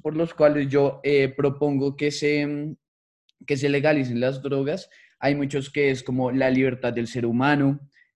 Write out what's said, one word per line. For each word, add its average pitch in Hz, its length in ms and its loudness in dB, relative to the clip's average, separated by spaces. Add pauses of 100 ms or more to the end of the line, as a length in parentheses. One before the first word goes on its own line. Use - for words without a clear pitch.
por 151 140 -4
los 165 160 -2
cuales 147 360 4
yo, 139 340 2
eh, 139 340 4
propongo 139 580 0
que 147 160 -2
se, 147 640 -2 (680)
que 143 120 -2
se 139 120 -2
legalicen 139 520 0
las 135 200 -2
drogas. 139 480 -4 (300)
Hay 143 160 0
muchos 139 360 -4
que 143 200 2
es 127 140 -4
como 127 260 -2
la 131 180 2
libertad 127 440 0
del 117 160 -4
ser 120 180 -4
humano, 139 540 2 (360)